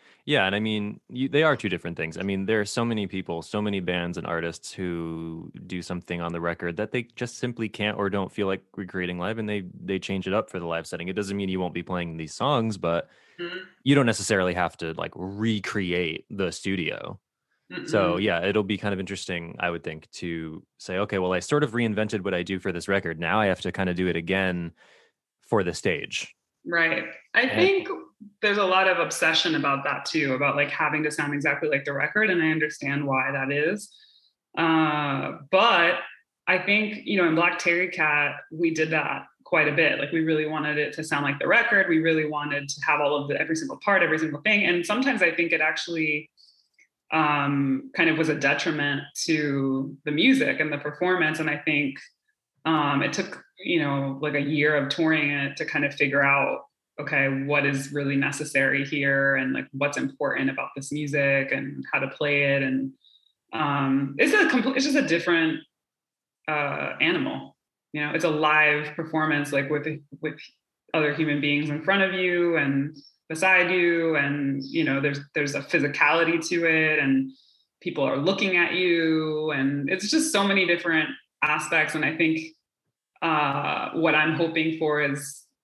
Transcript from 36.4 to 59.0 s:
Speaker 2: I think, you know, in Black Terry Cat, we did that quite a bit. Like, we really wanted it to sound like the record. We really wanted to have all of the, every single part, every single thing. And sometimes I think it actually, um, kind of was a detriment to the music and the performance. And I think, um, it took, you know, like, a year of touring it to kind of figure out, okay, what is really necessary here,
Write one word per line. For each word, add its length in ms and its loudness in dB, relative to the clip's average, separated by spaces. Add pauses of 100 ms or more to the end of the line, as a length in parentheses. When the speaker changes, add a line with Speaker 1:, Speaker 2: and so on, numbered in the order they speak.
Speaker 2:
I 120 2
think, 460 0
you 120 0
know, 120 4
in 60 4
Black 240 2
Terry 300 2
Cat, 480 0 (160)
we 200 0
did 180 0
that 340 -2 (200)
quite 240 2
a 40 0
bit. 260 2
Like, 120 -4
we 100 0
really 260 2
wanted 320 -2
it 160 -2
to 100 -8
sound 200 -2
like 140 0
the 80 0
record. 420 4
We 100 4
really 280 2
wanted 420 -4
to 180 -10
have 140 2
all 160 2
of 120 -4
the, 120 0
every 160 0
single 280 -8
part, 180 4
every 160 2
single 220 -2
thing. 240 2
And 200 2
sometimes 380 0
I 100 4
think 200 0
it 80 2
actually, 720 -2 (840)
um, 840 2
kind 160 4
of 80 2
was 120 2
a 40 2
detriment 680 0 (240)
to 800 0
the 60 -2
music 500 4
and 120 -2
the 60 -4
performance. 640 0
And 80 0
I 100 -2
think, 400 0 (640)
um, 380 2
it 100 0
took, 320 -6 (140)
you 220 0
know, 420 -2
like, 120 -2
a 60 0
year 360 2
of 120 0
touring 420 2
it 280 -2
to 80 -4
kind 180 -2
of 100 -2
figure 300 2
out, 380 2 (380)
okay, 280 0 (160)
what 220 2
is 260 -2
really 240 0
necessary 680 0
here, 520 2